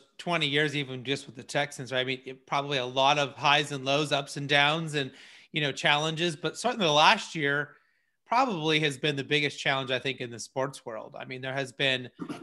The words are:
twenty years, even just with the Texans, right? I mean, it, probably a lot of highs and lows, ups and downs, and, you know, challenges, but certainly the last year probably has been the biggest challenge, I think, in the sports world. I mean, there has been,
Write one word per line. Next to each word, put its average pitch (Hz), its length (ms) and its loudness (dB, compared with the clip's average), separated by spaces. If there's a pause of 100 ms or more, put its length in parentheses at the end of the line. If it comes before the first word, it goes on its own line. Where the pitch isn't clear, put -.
(180)
twenty 165 300 -2
years, 147 260 0
even 131 300 -6
just 135 220 -4
with 113 100 -18
the 123 80 -14
Texans, 143 480 -4
right? 131 80 0
I 127 60 0
mean, 131 200 -4
it, 131 220 -14
probably 143 300 -2
a 123 80 -2
lot 135 340 4
of 139 140 0
highs 147 400 4
and 131 100 -6
lows, 143 300 2
ups 139 240 -4
and 143 100 -6
downs, 151 460 2
and, 139 180 -4 (400)
you 156 80 -4
know, 143 140 0
challenges, 156 640 0
but 156 200 -6
certainly 233 280 0
the 151 80 4
last 180 420 6
year 143 360 -2 (540)
probably 175 540 2
has 147 180 0
been 147 180 -2
the 139 80 -4
biggest 147 360 0
challenge, 135 320 -2
I 127 80 0
think, 131 200 -6
in 120 120 -8
the 117 80 -12
sports 139 480 -6
world. 113 320 -12
I 127 60 -10
mean, 131 140 -10
there 131 140 -6
has 135 180 -4
been, 131 380 0 (340)